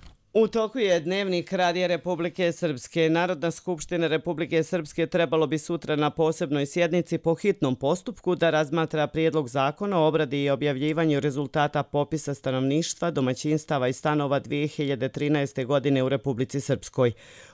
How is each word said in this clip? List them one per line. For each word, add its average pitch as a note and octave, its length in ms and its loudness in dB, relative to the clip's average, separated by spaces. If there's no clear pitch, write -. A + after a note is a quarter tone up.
U A3 120 6
toku A3 320 -2
je F#3 220 4
Dnevnik F3+ 520 -2
Radija F3+ 340 2
Republike E3+ 680 0
Srpske. D#3+ 580 0
Narodna E3+ 400 0
skupština E3 560 -4
Republike D#3+ 560 0
Srpske D#3+ 440 -2
trebalo D#3+ 400 2
bi D#3 120 -2
sutra D#3 380 -4
na D3 140 2
posebnoj D#3 560 0
sjednici E3+ 520 0
po E3 160 0
hitnom D#3 420 0
postupku F3+ 580 -2
da E3 160 2
razmatra D#3 560 0
prijedlog D#3 420 0
zakona C#3+ 500 -2
o D#3 80 6
obradi C#3+ 380 0
i C#3+ 60 2
objavljivanju D3 720 0
rezultata C#3+ 640 0
popisa D3 520 -2
stanovništva, C3+ 760 0
domaćinstava C#3+ 800 0
i C3 40 0
stanova C#3+ 460 0
dvije C#3+ 280 -2
hiljade C#3 420 -2
trinaeste C#3+ 560 0
godine C3+ 380 2
u C3 60 2
Republici C3 520 -2
Srpskoj. B2 520 0